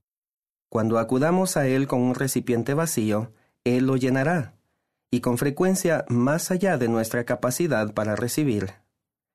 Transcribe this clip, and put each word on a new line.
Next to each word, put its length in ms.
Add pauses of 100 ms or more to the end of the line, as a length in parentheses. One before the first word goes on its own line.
(680)
Cuando 300
acudamos 580
a 100
Él 200
con 140
un 140
recipiente 600
vacío, 580 (320)
Él 220
lo 100
llenará, 580 (560)
y 100
con 180
frecuencia 680
más 420
allá 280
de 100
nuestra 360
capacidad 680
para 240
recibir. 580 (600)